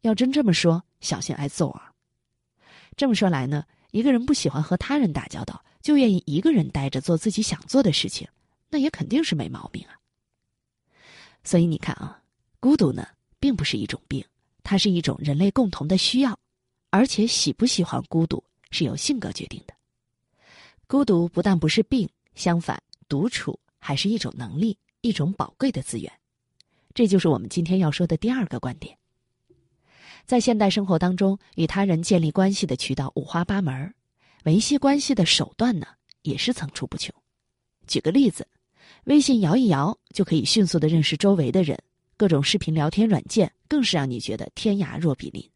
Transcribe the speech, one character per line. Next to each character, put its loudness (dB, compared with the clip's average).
要 2
真 2
这 2
么 4
说， 2
小 -6
心 -8
挨 -6
揍 -2
啊。 -16
这 0
么 2
说 2
来 -2
呢， -4
一 -2
个 4
人 2
不 0
喜 0
欢 -4
和 -2
他 -2
人 0
打 -8
交 -12
道， -16
就 4
愿 6
意 0
一 0
个 4
人 2
待 -4
着 -4
做 0
自 -2
己 -4
想 -4
做 2
的 2
事 -2
情， -12
那 -2
也 0
肯 -8
定 0
是 -2
没 -4
毛 -12
病 -14
啊。 -20
所 2
以 4
你 -2
看 -6
啊， -14
孤 4
独 2
呢， -8
并 0
不 -4
是 -4
一 -4
种 -10
病， -8
它 0
是 2
一 2
种 -2
人 -2
类 2
共 2
同 -8
的 2
需 0
要， 0
而 4
且 0
喜 0
不 0
喜 0
欢 -4
孤 0
独 -6
是 -2
由 -4
性 -2
格 -8
决 -10
定 -16
的。 -20
孤 2
独 2
不 -2
但 4
不 2
是 2
病， -2
相 0
反， -8
独 -2
处 -8
还 -6
是 -2
一 0
种 -8
能 -8
力， 0
一 0
种 -2
宝 -8
贵 0
的 -6
资 -8
源。 -12
这 4
就 4
是 2
我 4
们 -8
今 -2
天 0
要 2
说 0
的 0
第 -2
二 -2
个 -8
观 -8
点。 -16
在 2
现 2
代 4
生 -2
活 2
当 0
中， 0
与 0
他 0
人 2
建 4
立 2
关 2
系 -4
的 -2
渠 -6
道 -6
五 -4
花 -4
八 -2
门 -2
儿， -10
维 4
系 0
关 2
系 0
的 2
手 0
段 0
呢， -10
也 -6
是 -2
层 -8
出 -8
不 -12
穷。 -10
举 -2
个 0
例 4
子， -8
微 6
信 4
摇 4
一 4
摇 2
就 0
可 0
以 2
迅 4
速 0
地 2
认 4
识 0
周 4
围 0
的 2
人， -4
各 2
种 4
视 0
频 -2
聊 0
天 2
软 2
件 2
更 0
是 0
让 -2
你 -6
觉 -8
得 -10
天 -2
涯 -4
若 0
比 -14
邻。 -16